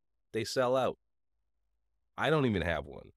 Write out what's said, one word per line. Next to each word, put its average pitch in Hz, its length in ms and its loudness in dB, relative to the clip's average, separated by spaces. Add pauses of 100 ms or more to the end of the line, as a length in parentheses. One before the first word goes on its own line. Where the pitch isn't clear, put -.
(320)
they 110 120 -4
sell 127 320 0
out. 123 220 0 (1200)
I 120 140 0
don't 151 160 4
even 101 160 2
have 78 240 -2
one. - 300 -18